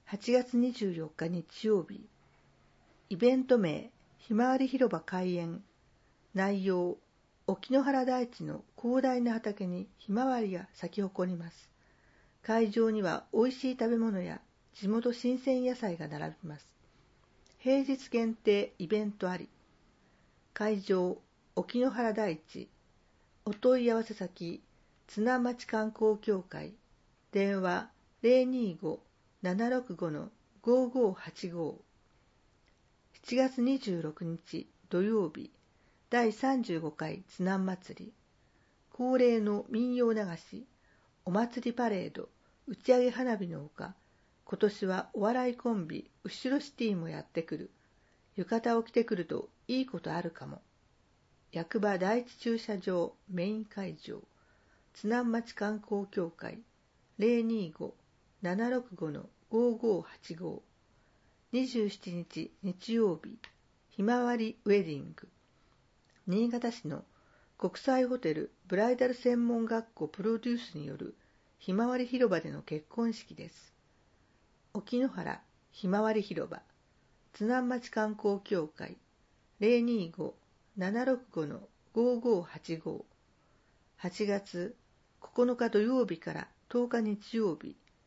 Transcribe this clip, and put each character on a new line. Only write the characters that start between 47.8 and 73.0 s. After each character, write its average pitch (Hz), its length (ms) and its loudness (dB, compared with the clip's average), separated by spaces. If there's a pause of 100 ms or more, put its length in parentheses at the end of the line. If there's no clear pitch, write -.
浴 185 120 -4
衣 233 300 2
を 226 40 0
着 226 100 -8
て 233 120 4
く 226 120 -2
る 170 100 -4
と - 240 -6 (160)
い 254 160 0
い 254 40 -4
こ 185 140 -8
と 156 140 -6
あ 175 80 -4
る 165 80 -4
か - 160 -16
も。 139 160 -14 (880)
役 170 280 -2
場 196 180 2
第 208 240 2
一 240 140 -12
駐 233 200 0
車 220 220 -4
場 180 360 0 (140)
メ 180 180 -2
イ 214 120 -2
ン 220 80 -6
会 185 300 -10
場、 - 260 -12 (720)
津 - 120 -6
南 240 240 2
町 233 240 -2
観 214 260 -4
光 202 260 -4
協 170 240 -4
会、 - 320 -12 (560)
零 233 240 4
二 220 300 -2
五 - 220 -10 (460)
七 202 300 0
六 247 240 -2
五 160 160 -6
の - 180 -10 (220)
五 233 240 4
五 214 260 2
八 - 360 -12
五。 170 260 -8 (880)
二 254 160 0
十 226 220 0
七 196 240 -10
日 170 400 -8 (100)
日 185 300 -6
曜 214 240 4
日、 - 220 -14 (500)
ひ - 140 -4
ま 240 160 2
わ 240 180 0
り 226 300 -4
ウ 208 40 4
ェ 196 140 6
デ 160 60 -6
ィ 143 100 -6
ン 160 160 -12
グ。 - 120 -20 (1000)
新 214 240 2
潟 240 200 -2
市 - 180 -10
の - 180 -8 (500)
国 - 220 -4
際 262 260 2
ホ 247 140 0
テ 160 160 0
ル - 180 -6 (140)
ブ 180 100 -2
ラ 220 140 4
イ 247 80 2
ダ 254 100 4
ル 254 60 -2
専 240 340 2
門 233 160 0
学 226 300 -2
校 - 140 -6
プ - 140 -10
ロ 226 140 2
デ 233 140 -4
ュ 240 60 0
ー - 20 -2
ス - 180 -12
に 151 100 -8
よ 143 120 -10
る - 180 -10 (420)
ひ - 140 -6
ま 220 140 2
わ 247 100 -2
り 247 80 0
広 247 260 2
場 165 100 2
で 160 120 -8
の 143 80 -10
結 151 300 -8
婚 233 240 0